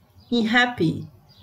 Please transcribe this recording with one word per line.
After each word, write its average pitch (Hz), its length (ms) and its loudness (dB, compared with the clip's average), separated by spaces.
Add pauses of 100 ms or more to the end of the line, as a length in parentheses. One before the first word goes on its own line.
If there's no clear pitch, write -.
(300)
unhappy. 226 800 0 (340)